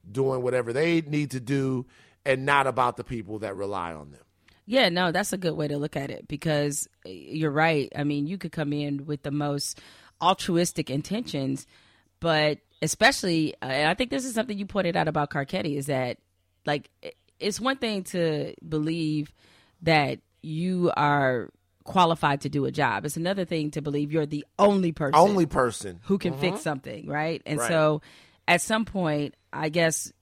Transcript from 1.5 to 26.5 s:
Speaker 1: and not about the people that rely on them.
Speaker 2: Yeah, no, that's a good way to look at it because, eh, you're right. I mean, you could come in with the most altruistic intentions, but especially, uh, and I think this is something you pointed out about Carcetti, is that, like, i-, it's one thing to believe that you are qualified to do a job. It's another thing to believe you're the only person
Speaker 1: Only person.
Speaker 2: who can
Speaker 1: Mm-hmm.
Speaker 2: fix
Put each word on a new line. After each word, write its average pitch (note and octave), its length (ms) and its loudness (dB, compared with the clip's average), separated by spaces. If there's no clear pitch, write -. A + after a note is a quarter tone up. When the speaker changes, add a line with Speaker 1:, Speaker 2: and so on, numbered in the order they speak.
Speaker 1:
and C3+ 200 2
not C#3 220 6
about B2 300 0
the B2 60 -10
people G#2+ 360 -8
that G2 160 -6
rely F#2+ 380 -4
on D2 180 -14
them. C#2 100 -20
Speaker 2:
Yeah, A3+ 240 4
no, F3 220 2
that's F#3 220 -2
a - 40 -4
good F3 180 -2
way D#3 140 -2
to C#3+ 80 -2
look D3 180 -4
at C#3 160 -4
it - 160 -14
because, D3 600 -2
eh, - 60 -16
you're A2+ 400 -4
right. D#3 440 2
I D3 80 -4
mean, C#3+ 240 0
you F#3+ 100 -6
could E3+ 140 -8
come D3 220 -2
in C#3+ 320 -4
with D3 180 -6
the C#3+ 80 -6
most C#3+ 480 -2
altruistic F3 680 2
intentions, C#3 760 -4
but D3+ 380 2
especially, E3 800 2
uh, B2+ 60 -8
and C#3+ 220 2
I F3+ 40 2
think B3+ 180 -2
this C4+ 140 -2
is B3+ 80 -8
something G#3+ 240 -2
you G3+ 80 -6
pointed F3+ 320 0
out D#3+ 100 2
about D3 220 0
Carcetti, D3 480 -4
is C3+ 80 -4
that, B2+ 320 -2
like, D3 240 -2
i-, - 80 -12
it's G3+ 220 -4
one C4+ 160 0
thing G#3+ 280 -4
to D#3+ 480 -2
believe D#3 640 -2
that D3+ 360 2
you F3 560 0
are C#3 520 2
qualified E3 560 4
to C#3 80 -4
do C#3+ 160 0
a C3 60 -2
job. B2+ 340 0
It's D3+ 100 -4
another F3+ 300 -2
thing D3+ 260 -2
to D#3 100 -6
believe D3 300 -2
you're D#3 140 0
the D3 200 -6
only G3 320 6
person C#3+ 280 2
Speaker 1:
Only F#3 260 6
person. G#2 580 -2
Speaker 2:
who G3 140 0
can - 160 -2
Speaker 1:
Mm-hmm. C3+ 80 -6
Speaker 2:
fix F#3 200 -2